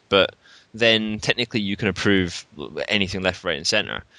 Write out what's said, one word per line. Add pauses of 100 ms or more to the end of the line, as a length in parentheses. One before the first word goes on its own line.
But (360)
then
technically
you
can
approve (420)
anything
left,
right,
and
centre. (140)